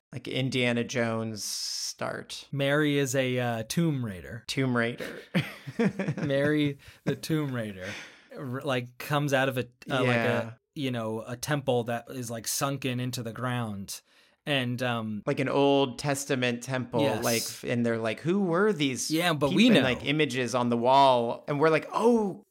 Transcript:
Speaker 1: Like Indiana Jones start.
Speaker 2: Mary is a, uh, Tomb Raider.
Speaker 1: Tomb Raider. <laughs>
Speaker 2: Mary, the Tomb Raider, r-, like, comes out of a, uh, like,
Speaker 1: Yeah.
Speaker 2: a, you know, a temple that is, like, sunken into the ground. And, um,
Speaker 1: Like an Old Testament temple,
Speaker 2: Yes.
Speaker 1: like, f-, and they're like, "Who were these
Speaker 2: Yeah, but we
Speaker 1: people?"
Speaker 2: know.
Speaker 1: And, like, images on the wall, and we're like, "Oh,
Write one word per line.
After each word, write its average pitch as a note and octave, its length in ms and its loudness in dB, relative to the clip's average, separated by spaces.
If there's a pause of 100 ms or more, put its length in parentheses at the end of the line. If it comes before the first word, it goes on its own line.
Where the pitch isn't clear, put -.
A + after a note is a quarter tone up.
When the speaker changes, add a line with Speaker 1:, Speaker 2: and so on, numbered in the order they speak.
(140)
Speaker 1:
Like B2 140 -10
Indiana B2 560 0
Jones A2+ 600 -4
start. - 1080 -8
Speaker 2:
Mary C#3+ 480 2
is C3+ 160 0
a, B2+ 240 0
uh, A#2 280 -2
Tomb D3+ 380 0
Raider. F#2+ 420 -10
Speaker 1:
Tomb C3 300 0
Raider. A#2 300 -2 (260)
<laughs> - 880 -2
Speaker 2:
Mary, D3 540 2 (280)
the C#3 100 0
Tomb D3 380 -2
Raider, G#2 320 -8 (520)
r-, C3+ 260 -8
like, B2+ 340 -4
comes D3 360 0
out C3+ 160 2
of B2+ 80 -4
a, A#2+ 80 -2 (240)
uh, C#3 140 0
like, - 40 2
Speaker 1:
Yeah. A#2 340 2
Speaker 2:
a, A2+ 100 -8 (240)
you C3 160 -4
know, A2+ 360 -6
a B2 80 -8
temple B2 500 0
that A#2 240 -4
is, B2+ 200 -8
like, A#2 180 -8
sunken C3+ 520 -2
into B2 240 -4
the A2 100 -8
ground. A#2 680 -6 (460)
And, B2 340 -2
um, A2 460 -2
Speaker 1:
Like C#3+ 120 0
an C3 100 0
Old C#3 500 4
Testament B2+ 640 -2
temple, B2 380 -2
Speaker 2:
Yes. A2 220 2
Speaker 1:
like, A#2 200 2
f-, - 200 -10
and A#2+ 220 0
they're A#2 140 0
like, A2 220 -2
"Who F3+ 180 2
were G3 340 2
these D3 380 0
Speaker 2:
Yeah, E3 220 2
but C#3 200 2
we G#3+ 120 8
Speaker 1:
people?" A#3+ 160 8
Speaker 2:
know. B2+ 60 4
Speaker 1:
And, A#2+ 120 0
like, - 80 -8
images C3 480 0
on A#2+ 140 4
the A#2+ 80 4
wall, B2+ 720 4
and D3 120 0
we're D#3+ 100 6
like, - 240 2
"Oh, G#3+ 580 4